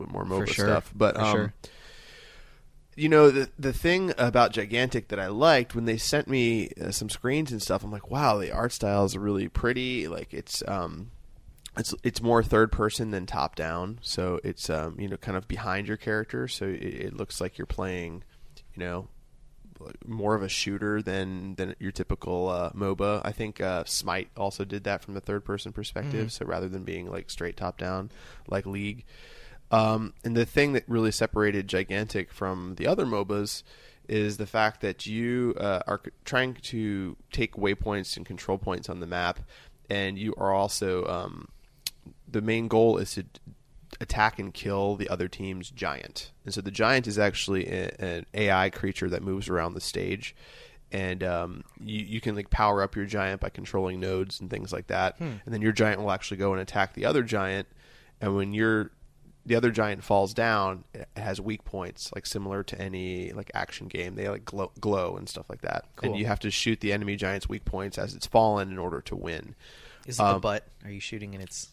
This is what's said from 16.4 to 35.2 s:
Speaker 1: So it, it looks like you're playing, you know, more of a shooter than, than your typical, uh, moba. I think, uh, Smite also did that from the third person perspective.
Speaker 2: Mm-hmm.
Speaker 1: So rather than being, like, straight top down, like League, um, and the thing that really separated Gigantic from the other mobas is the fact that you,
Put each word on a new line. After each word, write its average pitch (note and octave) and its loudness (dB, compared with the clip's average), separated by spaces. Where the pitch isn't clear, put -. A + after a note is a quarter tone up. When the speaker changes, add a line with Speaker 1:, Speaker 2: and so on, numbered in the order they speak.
Speaker 1:
So - -4
it, F#2+ -4
it - -6
looks - -6
like F#2 -6
you're - -6
playing, F2+ -4
you F2+ -10
know, F2+ -6
more G#2+ 0
of G#2 2
a F#2+ -2
shooter G#2 0
than, F#2+ -4
than F#2 -6
your F#2+ -6
typical, F2+ -2
uh, F2 0
moba. G2 0
I G#2 -2
think, G#2+ -6
uh, F#2 0
Smite F#2 -2
also G2 -2
did G2 -6
that G2+ -2
from G2 -10
the G2 -6
third G2+ -4
person - -6
perspective. A2 -4
Speaker 2:
Mm-hmm. - -4
Speaker 1:
So - -8
rather F2 -2
than F#2+ -6
being, F2+ -8
like, F#2 -8
straight F2 -6
top F2+ -6
down, F#2+ -4
like F#2+ -2
League, G2+ -6
um, A2 4
and A#2 0
the A#2 4
thing C#3+ 4
that B2 2
really A2 4
separated G#2 2
Gigantic G2 -2
from F#2 -4
the - -2
other F#3 2
mobas G#2 -2
is G#2 0
the G#2+ -4
fact G#2+ 2
that G2 -2
you, A#2 0